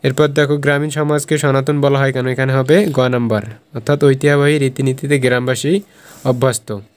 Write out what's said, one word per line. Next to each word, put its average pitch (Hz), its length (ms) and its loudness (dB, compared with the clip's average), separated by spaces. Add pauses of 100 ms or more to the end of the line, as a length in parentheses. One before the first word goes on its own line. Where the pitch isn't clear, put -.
এরপর 143 260 2
দেখো 143 280 0
গ্রামীণ 147 340 0
সমাজকে 151 480 -2
সনাতন 143 420 0
বলা 139 180 2
হয় 135 140 0
কেন? 127 140 -4
এখানে 131 260 -2
হবে 147 400 2
গ 131 80 0
নাম্বার, 120 420 0 (320)
অর্থাৎ 143 300 -2
ঐতিহ্যবাহী 143 540 2
রীতিনীতিতে 135 600 -2
গ্রামবাসী 127 640 0 (440)
অভ্যস্ত। 123 540 -2 (180)